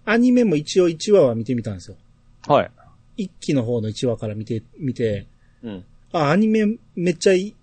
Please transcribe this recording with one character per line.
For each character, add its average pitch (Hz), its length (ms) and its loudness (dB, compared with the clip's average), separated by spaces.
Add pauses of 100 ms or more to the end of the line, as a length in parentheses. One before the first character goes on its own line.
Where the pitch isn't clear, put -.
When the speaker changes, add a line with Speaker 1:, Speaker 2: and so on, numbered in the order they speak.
Speaker 1:
ア 220 100 2
ニ 247 160 4
メ 247 120 4
も 170 120 2
一 156 240 0
応 180 80 4
一 165 240 -2
話 190 100 8
は 123 120 2
見 113 100 -6
て 127 100 -4
み 117 80 -4
た 107 100 -8
ん - 20 -10
で 92 60 -12
す 92 100 -18
よ。 - 60 -20 (500)
Speaker 2:
は 127 180 4
い。 - 60 -12 (460)
Speaker 1:
一 196 140 -8 (100)
期 160 140 -2
の 127 80 0
方 117 200 -2
の 107 80 -6
一 117 160 -6
話 117 100 -2
か 113 100 -10
ら 107 80 -8
見 107 120 -10
て、 113 160 -6 (160)
見 127 160 -6
て、 107 320 -4 (360)
Speaker 2:
う 117 80 -12
ん。 95 140 -12 (280)
Speaker 1:
あ、 151 180 2
ア 170 60 4
ニ 220 120 4
メ 220 300 0 (180)
め 180 140 -2
っ 170 40 -2
ち 180 140 0
ゃ 190 60 6
い-、 190 280 -2